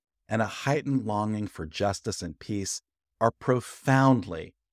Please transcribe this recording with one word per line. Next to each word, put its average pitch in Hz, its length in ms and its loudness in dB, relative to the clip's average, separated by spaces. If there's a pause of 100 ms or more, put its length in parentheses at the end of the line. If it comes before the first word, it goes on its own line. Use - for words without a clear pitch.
(280)
and 113 140 0
a 107 40 -2
heightened 135 600 -2
longing 107 400 -2
for - 200 -12
justice 98 560 -4
and 82 160 -10
peace - 440 -6 (380)
are 113 120 4
profoundly 127 1200 2 (180)